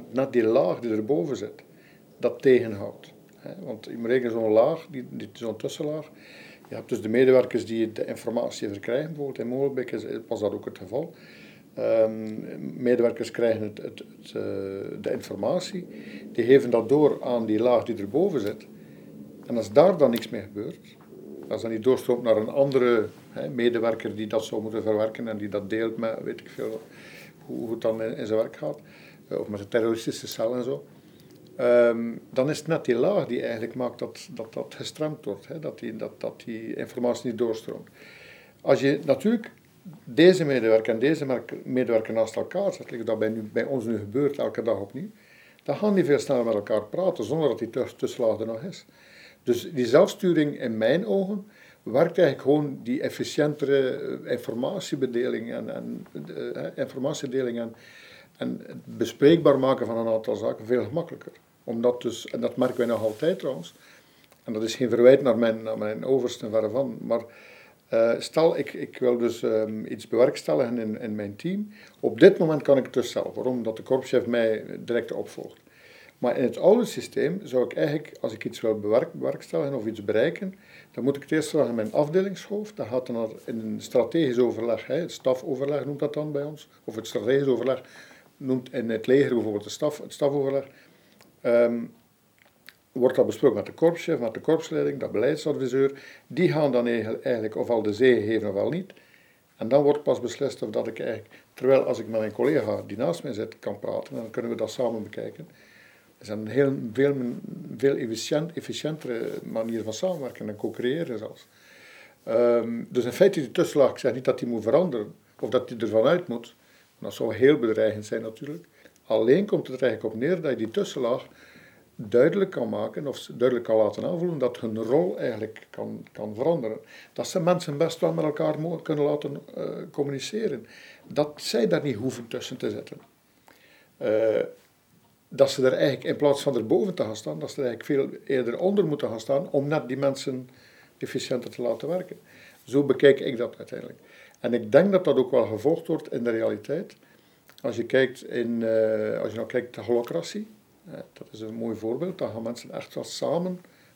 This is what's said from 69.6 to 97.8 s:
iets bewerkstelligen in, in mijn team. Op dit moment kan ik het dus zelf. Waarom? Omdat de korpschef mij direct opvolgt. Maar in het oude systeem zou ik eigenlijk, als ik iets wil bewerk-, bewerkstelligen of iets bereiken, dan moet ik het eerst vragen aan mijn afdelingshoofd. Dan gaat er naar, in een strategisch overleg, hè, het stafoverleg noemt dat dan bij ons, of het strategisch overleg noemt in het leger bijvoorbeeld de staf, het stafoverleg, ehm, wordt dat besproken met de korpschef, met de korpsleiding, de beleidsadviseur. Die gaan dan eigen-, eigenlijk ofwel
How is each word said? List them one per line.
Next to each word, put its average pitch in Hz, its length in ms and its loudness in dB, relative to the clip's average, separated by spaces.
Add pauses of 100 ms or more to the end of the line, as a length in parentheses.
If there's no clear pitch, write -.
iets 110 220 -10
bewerkstelligen 127 680 2
in, 110 220 -4
in 110 160 -6
mijn 101 200 -6
team. 196 360 -6 (280)
Op 113 200 -2
dit 180 180 10
moment 160 240 2
kan 139 160 6
ik 123 60 2
het - 100 -10
dus 120 180 0
zelf. - 240 -4
Waarom? 123 220 -2
Omdat 110 200 -4
de - 60 -14
korpschef 131 420 2
mij 113 400 0 (140)
direct 117 320 -2
opvolgt. - 480 -10 (580)
Maar - 200 0
in 139 60 2
het 117 140 0
oude 214 280 6
systeem 139 580 -4
zou 127 200 0
ik 120 100 -4
eigenlijk, 151 380 -2 (100)
als 117 120 -4
ik - 120 -12
iets - 160 -8
wil 110 180 0
bewerk-, 117 340 2
bewerkstelligen 139 640 -4
of 107 80 -6
iets 104 200 -6
bereiken, 151 500 0 (360)
dan 117 120 -8
moet 139 120 2
ik 139 60 -10
het - 100 -8
eerst 156 180 0
vragen 139 200 2
aan 120 60 -4
mijn 107 180 -4
afdelingshoofd. 190 840 -2
Dan 131 80 -6
gaat 127 220 -4
er 123 60 -6
naar, 117 140 -2 (180)
in 117 140 -6
een 107 220 -6
strategisch 123 580 2
overleg, 113 480 2
hè, 127 80 -2
het 165 160 -4
stafoverleg 135 760 -2
noemt 143 140 -6
dat 147 140 -2
dan 151 180 -4
bij 143 120 -4
ons, 151 260 -12 (140)
of 107 120 -10
het 110 120 -8
strategisch 131 400 2
overleg 127 340 2 (560)
noemt 131 360 -4
in 117 160 -4
het 110 180 -2
leger 127 260 6
bijvoorbeeld 107 300 0
de - 60 -14
staf, - 280 -2
het - 160 -14
stafoverleg, 139 540 0 (720)
ehm, 120 360 4 (1120)
wordt 127 240 4
dat 123 100 6
besproken 107 320 4
met 98 80 -4
de - 80 -14
korpschef, 165 460 0
met 117 140 -4
de - 80 -8
korpsleiding, 147 580 0
de - 100 -4
beleidsadviseur. 135 920 0 (260)
Die 151 240 2
gaan 147 200 2
dan 120 160 2
eigen-, 117 360 -2
eigenlijk 113 320 -2
ofwel 117 260 0